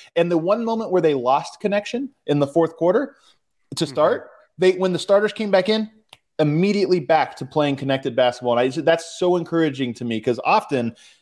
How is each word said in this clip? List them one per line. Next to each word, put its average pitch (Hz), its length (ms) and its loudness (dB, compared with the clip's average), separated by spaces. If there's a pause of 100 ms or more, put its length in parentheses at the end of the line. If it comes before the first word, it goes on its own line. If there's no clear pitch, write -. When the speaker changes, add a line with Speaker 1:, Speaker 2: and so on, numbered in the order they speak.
(160)
Speaker 1:
And 170 160 2
the 170 60 2
one 202 280 0
moment 226 260 -6
where 180 100 2
they 156 140 2
lost 131 440 -2
connection 208 500 -4 (180)
in 147 120 0
the 143 80 2
fourth 160 300 0
quarter 202 380 0 (600)
to 170 100 -2
Speaker 2:
Mm-hmm. 135 80 -6
Speaker 1:
start, 160 360 0 (300)
they, 185 140 6
when 185 200 -2
the 165 60 -4
starters 202 340 2
came 214 180 -6
back 190 180 4
in, 214 200 0 (500)
immediately 180 600 2
back 147 360 0
to 135 100 -10
playing 143 300 0
connected 135 400 -4
basketball. 123 420 0
And 131 160 2
I, 160 80 -6
that's 165 380 0
so 180 160 2
encouraging 156 600 -2
to 127 100 -10
me 113 160 -4
'cause 113 220 -2
often 139 520 -2 (260)